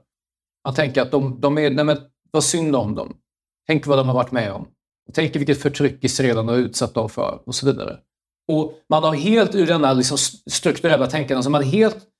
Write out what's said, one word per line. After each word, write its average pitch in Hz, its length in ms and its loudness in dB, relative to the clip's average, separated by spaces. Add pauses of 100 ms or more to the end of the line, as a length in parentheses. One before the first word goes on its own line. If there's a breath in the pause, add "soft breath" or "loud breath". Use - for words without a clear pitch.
(640)
Man 135 100 -6
tänker 135 280 0
att 127 80 -4
de, 135 300 -2
de 143 180 0
är, 151 120 2
nej 143 140 0
men, 147 140 0 (320)
vad 151 140 0
synd 156 320 0
om 107 180 -2
dem. - 200 -10 (520)
Tänk 156 200 0
vad 139 120 4
de 131 80 2
har 127 80 0
varit 123 180 0
med 110 200 -2
om. 101 100 -12 (460)
Och - 60 -18
tänk 160 220 0
vilket 143 260 0
förtryck 139 420 0
Israelerna 117 480 0
har 123 60 2
utsatt 123 360 -2
dem 113 140 -2
för - 380 -6
och 123 80 -8
så 135 120 -4
vidare. - 300 0 (560)
Och 156 200 0 (160 loud breath)
man 156 140 4
har 156 120 2
helt 208 400 2
ur 185 120 2
denna 156 260 4
liksom 127 220 0
s-, - 380 -6
strukturella 151 540 2
tänkande, 131 360 -2
så 131 80 0
man 147 140 2
har 131 60 -2
helt 214 280 2 (220)